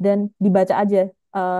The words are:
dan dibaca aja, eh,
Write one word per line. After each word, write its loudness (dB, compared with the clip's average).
dan 2
dibaca 2
aja, 0
eh, -4